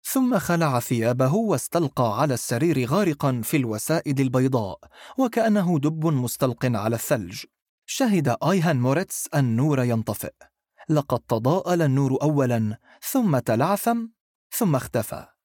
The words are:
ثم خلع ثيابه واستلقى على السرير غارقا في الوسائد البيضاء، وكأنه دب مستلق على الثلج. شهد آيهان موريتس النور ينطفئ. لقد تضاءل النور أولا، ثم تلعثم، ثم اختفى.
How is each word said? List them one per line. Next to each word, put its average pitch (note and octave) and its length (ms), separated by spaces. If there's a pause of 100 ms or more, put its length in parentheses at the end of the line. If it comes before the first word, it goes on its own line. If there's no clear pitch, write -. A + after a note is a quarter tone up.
ثم B3+ 360
خلع D#3 420
ثيابه B2 540
واستلقى C#3+ 840
على C#3+ 140
السرير C3 520
غارقا D3 580
في - 120
الوسائد C3+ 640
البيضاء، B2+ 580 (400)
وكأنه G#3 600
دب D#3 280
مستلق C3 580
على A2+ 320
الثلج. G#2 480 (420)
شهد F3+ 560
آيهان E3 380
موريتس C#3 540
النور C3 480
ينطفئ. A2+ 520 (540)
لقد C#3 320
تضاءل E3 600
النور C3+ 400
أولا، A#2+ 560 (320)
ثم G3+ 280
تلعثم، G3 680 (440)
ثم E3+ 260
اختفى. - 500 (180)